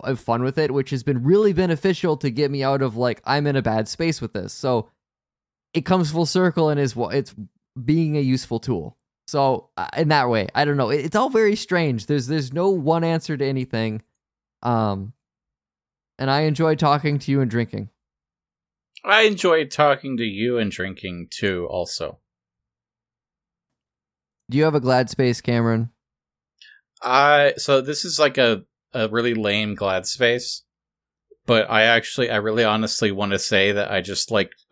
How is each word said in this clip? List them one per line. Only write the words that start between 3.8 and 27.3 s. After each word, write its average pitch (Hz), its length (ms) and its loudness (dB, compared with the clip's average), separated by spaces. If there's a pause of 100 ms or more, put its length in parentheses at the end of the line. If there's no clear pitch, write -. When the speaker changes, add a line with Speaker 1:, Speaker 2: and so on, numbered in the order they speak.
Speaker 1:
space - 320 -4
with 117 140 -8
this. 98 180 -8
So - 380 -2 (840)
it 170 140 -2
comes 180 240 2
full 160 160 0
circle 175 420 2
and 147 100 0
is 135 140 0
wh-, 110 220 -4
it's 139 200 -4 (480)
being 151 340 0
a 147 40 0
useful 131 400 -2
tool. 82 360 -6 (300)
So, 135 500 0
uh, 90 200 -8
in 156 120 2
that 139 200 4
way, 110 260 2
I 143 100 2
don't 143 120 0
know. 123 140 0
It, 139 140 -2
it's 160 120 -6
all 262 140 0
very 220 260 2
strange. 151 500 -2
There's, 143 200 -2
there's 139 260 -4
no 175 180 0
one 165 340 0
answer 165 320 -2
to 135 100 -2
anything. 113 560 -4 (600)
Um, 110 500 -2 (1080)
and 135 120 -2
I 143 120 2
enjoy 156 320 2
talking 147 460 0
to 147 100 -6
you 139 100 2
and 127 100 0
drinking. 110 400 -4 (1120)
Speaker 2:
I 208 180 4
enjoy 175 440 2
talking 135 500 0
to 117 80 -2
you 113 340 -2
and 104 120 0
drinking, 92 600 -10
too, 92 400 -4
also. 85 480 -6 (2250)
Speaker 1:
Do 127 80 0
you 151 60 4
have 156 100 2
a 147 60 4
Glad 127 300 2
Space, 123 300 0
Cameron? 117 500 0 (1120)
Speaker 2:
I, 143 540 4